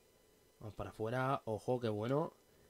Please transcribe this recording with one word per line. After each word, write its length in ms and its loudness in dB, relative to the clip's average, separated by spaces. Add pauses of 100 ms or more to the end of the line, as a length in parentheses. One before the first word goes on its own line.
(600)
Vamos 160 -12
para 140 -4
afuera. 540 0
Ojo, 360 0
qué 80 0
bueno. 440 2 (380)